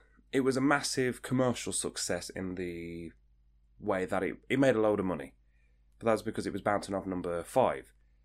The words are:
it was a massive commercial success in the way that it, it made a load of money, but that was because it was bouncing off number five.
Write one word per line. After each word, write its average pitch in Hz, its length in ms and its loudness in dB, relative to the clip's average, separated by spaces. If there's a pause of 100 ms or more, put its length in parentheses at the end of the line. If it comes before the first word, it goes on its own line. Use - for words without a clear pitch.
(300)
it 135 100 2
was 131 180 2
a - 20 2
massive 135 600 0
commercial 127 500 0
success - 560 -4
in 92 280 -6
the 85 560 -8 (680)
way 101 240 0
that 92 180 0
it, 85 140 -2 (140)
it 123 80 2
made 135 180 6
a 110 40 2
load 107 200 4
of 92 60 0
money, 87 260 -4 (680)
but - 80 -2
that 113 60 4
was 107 100 2
because 107 240 -4
it 92 60 -4
was 95 100 -6
bouncing 101 320 0
off 95 120 -2
number 87 360 -2
five. 82 500 2 (320)